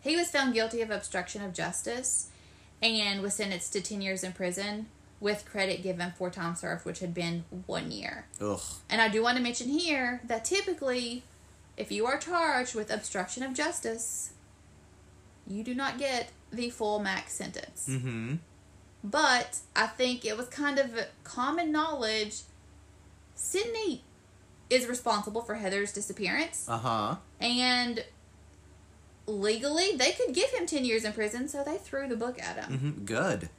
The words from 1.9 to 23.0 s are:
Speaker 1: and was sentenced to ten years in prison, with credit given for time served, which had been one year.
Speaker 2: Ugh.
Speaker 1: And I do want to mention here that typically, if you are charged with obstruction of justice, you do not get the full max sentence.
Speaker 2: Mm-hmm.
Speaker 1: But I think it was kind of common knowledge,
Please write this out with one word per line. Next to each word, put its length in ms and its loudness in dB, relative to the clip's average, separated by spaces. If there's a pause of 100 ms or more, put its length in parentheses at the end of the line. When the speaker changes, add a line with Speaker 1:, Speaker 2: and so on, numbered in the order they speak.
Speaker 1:
and 400 4
was 140 0
sentenced 380 -2
to 80 0
ten 200 -4
years 220 -2
in 100 -4
prison, 540 -2 (340)
with 240 0
credit 360 0
given 360 -2
for 120 0
time 260 -2
served, 300 -4
which 140 -6
had 140 -4
been 320 -2 (200)
one 260 -4
year. 340 -8 (160)
Speaker 2:
Ugh. 180 0 (300)
Speaker 1:
And 120 4
I 60 8
do 160 4
want 140 4
to 60 2
mention 260 -2
here 560 2
that 180 0
typically, 800 0 (540)
if 160 -6
you 120 2
are 120 2
charged 580 2
with 160 -2
obstruction 500 -4
of 120 -2
justice, 800 -2 (1160)
you 160 -6
do 100 -4
not 240 0
get 340 0 (200)
the 180 -2
full 300 0
max 340 -2
sentence. 560 -8
Speaker 2:
Mm-hmm. 460 -2 (680)
Speaker 1:
But 580 2 (180)
I 100 6
think 380 0
it 120 0
was 120 -6
kind 280 0
of 220 2 (240)
common 480 0
knowledge, 720 0 (920)